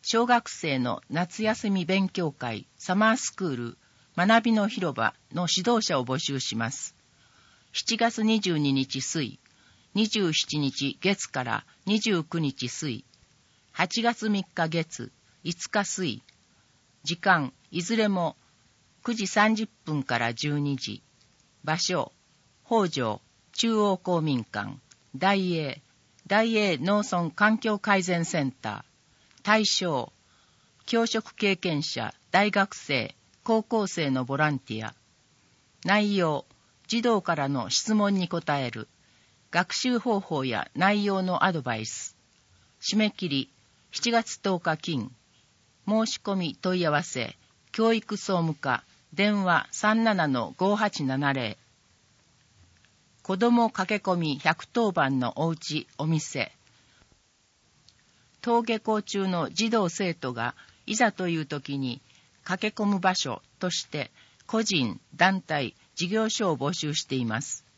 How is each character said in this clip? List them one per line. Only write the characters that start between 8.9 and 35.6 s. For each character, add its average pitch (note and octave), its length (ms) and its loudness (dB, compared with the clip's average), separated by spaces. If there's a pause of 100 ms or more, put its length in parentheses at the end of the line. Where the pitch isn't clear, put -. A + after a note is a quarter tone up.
水、 - 380 -4 (540)
二 G#3+ 140 2
十 G3 240 0
七 - 280 -2
日 C#3 420 -2
月 - 260 -2
か C3 160 -6
ら A2+ 220 -4 (200)
二 G#3 140 2
十 G3 240 0
九 E3 160 -4
日 C3 300 -2
水、 C3+ 340 -8 (680)
八 F#3 300 -2
月 A3+ 260 -2
三 G3+ 160 0
日 E3 260 -2
月、 D#3+ 420 -6 (320)
五 - 260 -8
日 G3+ 160 0
水。 C3 380 -6 (800)
時 D#3+ 140 -4
間、 E3 360 2 (160)
い E3+ 140 -4
ず A3+ 120 -2
れ A3 120 2
も F3+ 280 0 (680)
九 A#3+ 100 -2
時 G#3+ 140 -4
三 G#3+ 260 4
十 G#3+ 140 -2 (180)
分 D3+ 160 -2
か A#2+ 160 -2
ら A#2 160 0
十 D3 240 -2
二 C#3+ 200 -2
時。 - 260 -10 (600)
場 D#3 140 0
所、 - 340 -2 (540)
北 G#3 240 2
条、 A#2+ 320 -2 (300)
中 A3+ 240 2
央 G3+ 240 4
公 F3 220 0
民 C3+ 220 0
館、 G#2 360 -8 (360)
大 F#3 380 2
英、 D3+ 260 -4 (460)
大 A3+ 320 2
英 F#3+ 220 2
農 G3+ 240 2
村 F3 260 -2
環 G#3+ 300 4
境 G#3+ 180 0
改 G3 240 2
善 E3+ 240 0
セ D#3+ 160 -2
ン C3+ 100 0
タ G#2 320 -8
ー。 - 0 - (600)
対 A3 220 4
象、 D#3+ 460 -2 (760)
教 A#3 180 2
職 A3 300 -4
経 G3+ 200 2
験 D#3 280 -2
者、 - 320 -6 (160)
大 G3+ 180 4
学 G3 240 0
生、 - 420 -4 (280)
高 A3 200 2
校 G#3+ 240 0
生 D3+ 220 -2
の C3 160 0
ボ C3+ 120 -4
ラ D3+ 120 4
ン C#3 100 -2
テ - 140 -10
ィ A2 120 -6
ア。 - 80 -12 (920)